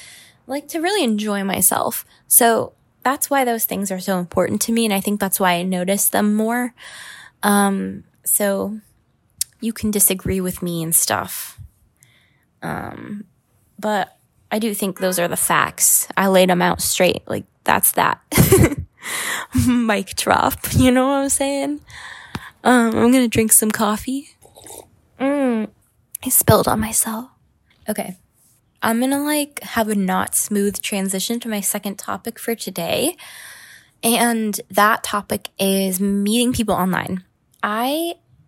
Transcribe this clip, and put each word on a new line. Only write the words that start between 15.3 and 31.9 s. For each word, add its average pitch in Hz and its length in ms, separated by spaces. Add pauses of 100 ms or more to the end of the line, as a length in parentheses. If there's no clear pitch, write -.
facts. - 800
I 190 120
laid 185 240
'em 175 100
out 180 180
straight. - 480
Like, 196 180 (180)
that's - 300
that. - 360
<laughs> - 1400
Mic 220 480
drop. - 440 (140)
You 254 180
know 254 160
what 277 60
I'm 277 160
saying? 277 520 (840)
Um, 233 320
I'm 226 160
gonna 254 160
drink 220 240
some 220 200
coffee. 233 640 (840)
Mm, 254 500 (540)
I 262 60
spilled - 380
on - 120
myself. 220 500 (600)
Okay. 214 280 (640)
I'm 226 160
gonna, 277 240
like, 294 400
have 220 260
a 214 60
not 190 400
smooth 202 460
transition 196 580
to 233 100
my 208 120
second 202 360